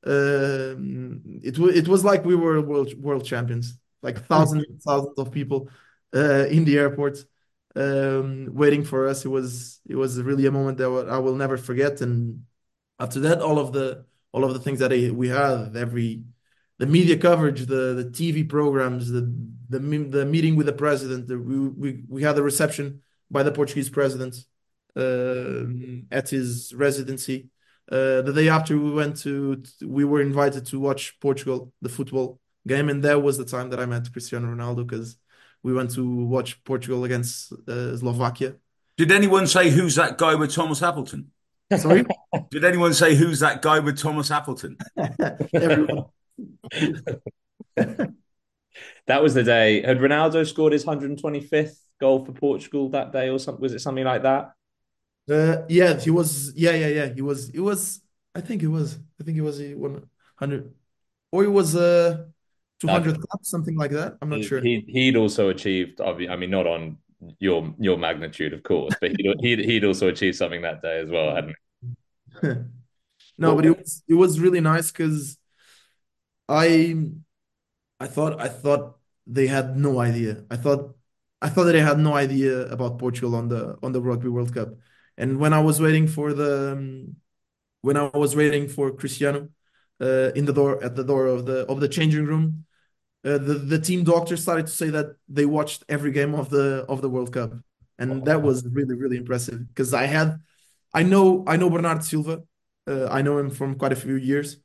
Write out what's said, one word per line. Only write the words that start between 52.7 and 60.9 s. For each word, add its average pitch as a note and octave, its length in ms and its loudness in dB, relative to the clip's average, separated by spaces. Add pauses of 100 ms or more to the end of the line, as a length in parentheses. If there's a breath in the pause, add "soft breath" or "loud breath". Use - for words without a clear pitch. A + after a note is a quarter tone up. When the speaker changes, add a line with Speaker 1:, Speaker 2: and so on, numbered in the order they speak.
Speaker 3:
that C3+ 220 -4
day, C3 180 -2
or C3 80 -2
something? C3 240 -8
Was C3 100 -2
it G#2+ 60 -8
something C3 260 -4
like B2+ 180 0
that? C3+ 300 0 (800)
Speaker 1:
Uh, D#3 380 4
yeah, E3+ 300 6
he D#3+ 120 0
was. D3+ 440 0
Yeah, E3 180 2
yeah, D#3+ 160 2
yeah. D3 260 -2
He C3 80 -8
was. C3+ 280 -4
It C#3 100 -8
was. G3 420 -4 (320)
I F3 60 -8
think F#3+ 220 -6
it D#3 60 0
was. D#3 300 -4 (220)
I D#3+ 40 -14
think D#3+ 140 -4
it D#3 40 -2
was D3 180 -4
a C#3+ 140 -12
one C#3 340 -10 (280)
hundred, C#3 380 -8 (580)